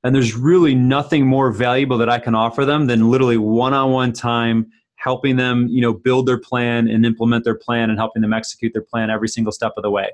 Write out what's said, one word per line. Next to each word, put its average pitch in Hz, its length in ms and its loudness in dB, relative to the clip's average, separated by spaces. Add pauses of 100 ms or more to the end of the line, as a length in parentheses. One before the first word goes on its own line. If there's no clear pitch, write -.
And 127 120 2
there's 117 200 0
really 151 400 4
nothing 139 500 2
more 131 260 2
valuable 123 460 0
that 117 120 2
I 120 100 2
can 117 160 -2
offer 113 300 0
them 147 220 0
than 113 220 2
literally 123 280 2
one-on-one 127 760 0
time, 117 540 -2 (280)
helping 131 400 -2
them, 123 340 0
you 123 120 0
know, 117 120 2
build 127 340 0
their 120 120 0
plan 120 480 -2
and 110 180 2
implement 117 380 0
their 113 120 0
plan 117 340 -2
and 110 80 -2
helping 113 240 -4
them 107 120 0
execute 113 400 -6
their 107 80 -6
plan 113 280 -6
every 110 180 -4
single 110 240 -4
step 110 260 -6
of 104 60 -10
the 104 80 -2
way. 101 220 -2